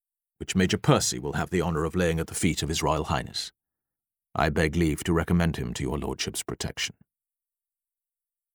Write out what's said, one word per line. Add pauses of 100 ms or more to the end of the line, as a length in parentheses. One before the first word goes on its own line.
(380)
which
Major
Percy
will
have
the
honour
of
laying
at
the
feet
of
His
Royal
Highness. (840)
I
beg
leave
to
recommend
him
to
your
lordship's
protection. (1600)